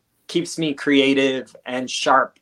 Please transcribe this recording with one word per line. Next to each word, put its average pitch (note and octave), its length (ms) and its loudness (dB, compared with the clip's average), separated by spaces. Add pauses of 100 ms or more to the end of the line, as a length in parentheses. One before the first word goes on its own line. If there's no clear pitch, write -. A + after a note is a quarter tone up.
(260)
keeps - 320 -6
me D3+ 160 -4
creative C3+ 800 2 (120)
and B2+ 220 -8
sharp C3 540 0